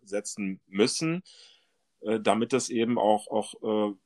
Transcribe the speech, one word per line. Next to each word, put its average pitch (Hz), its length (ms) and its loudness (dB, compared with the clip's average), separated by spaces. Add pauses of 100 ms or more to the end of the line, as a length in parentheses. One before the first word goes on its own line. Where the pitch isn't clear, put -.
setzen 98 640 -8
müssen, 160 560 0 (760)
äh, 110 180 0
damit 110 340 2
das 127 160 0
eben 117 300 0
auch, 104 280 4
auch, 107 640 -2
äh, 98 40 -10 (100)